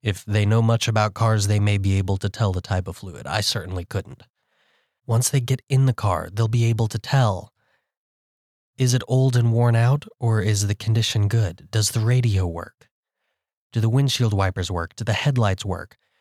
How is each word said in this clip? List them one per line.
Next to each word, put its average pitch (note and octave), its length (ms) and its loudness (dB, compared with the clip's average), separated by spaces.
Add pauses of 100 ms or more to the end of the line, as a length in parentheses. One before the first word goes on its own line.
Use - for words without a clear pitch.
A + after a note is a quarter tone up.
If - 240 -4
they G#2 220 0
know A2+ 160 2
much A2+ 240 2
about G#2+ 280 0
cars, A2 340 2
they G#2 100 2
may G#2 180 2
be G2 220 2
able G2 200 -2
to G#2 100 -4
tell G2 240 -2
the F#2 80 -4
type F#2 260 -4
of F2 120 -12
fluid. - 280 -14
I F2 140 -2
certainly F#2 440 -6
couldn't. - 380 -8 (840)
Once A#2+ 240 0
they C#3 100 0
get B2 280 -4
in C3+ 180 4
the B2+ 80 2
car, E2+ 380 -2
they'll A2 140 0
be A#2 200 2
able A2+ 200 2
to A2 120 -6
tell, A2 540 0 (1300)
is B2+ 160 2
it B2+ 140 0
old C3 260 2
and A#2 180 4
worn A#2 220 2
out, B2 300 2 (160)
or A2+ 200 2
is G2+ 280 0
the G#2 60 0
condition A2 520 0
good? G2+ 440 -2
Does G#2+ 200 0
the A2+ 100 -2
radio A2 460 2
work? - 420 -10 (840)
Do A#2 80 0
the A2 80 2
windshield B2 440 2
wipers F#2+ 380 0
work? E2+ 240 -6
Do - 80 -12
the G#2+ 100 -2
headlights A2 520 0
work? F2+ 320 -8 (240)